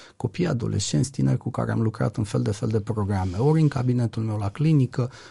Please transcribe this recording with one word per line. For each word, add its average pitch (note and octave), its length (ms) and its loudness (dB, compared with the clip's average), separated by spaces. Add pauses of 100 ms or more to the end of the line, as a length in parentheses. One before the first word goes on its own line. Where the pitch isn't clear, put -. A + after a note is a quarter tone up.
(180)
copii, - 300 -2
adolescenți, B2 640 0
tineri C3+ 260 0
cu - 120 -6
care A#2+ 220 -2
am A2 100 0
lucrat A2+ 360 -2
în A2 60 0
fel B2 180 -2
de B2 100 0
fel A#2 160 -4
de A2 120 0
programe, G2 580 -2
ori D3+ 240 4
în D3+ 60 6
cabinetul B2 560 0
meu A2 140 -2
la G2+ 120 -2
clinică, C#3 640 2 (200)